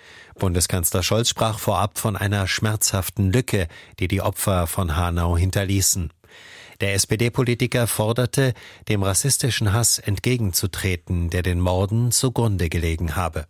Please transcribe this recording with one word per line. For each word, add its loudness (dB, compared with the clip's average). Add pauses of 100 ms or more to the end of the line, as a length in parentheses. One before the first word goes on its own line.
(380)
Bundeskanzler 0
Scholz 0
sprach 0
vorab 0
von -2
einer 0
schmerzhaften 0
Lücke, 2 (300)
die -2
die 0
Opfer 0
von -2
Hanau 0
hinterließen. 0 (680)
Der 0
S-P-D-Politiker 0
forderte, 0 (340)
dem 2
rassistischen 0
Hass 2
entgegenzutreten, -2
der 0
den 0
Morden 2
zugrunde 0
gelegen -2
habe. -4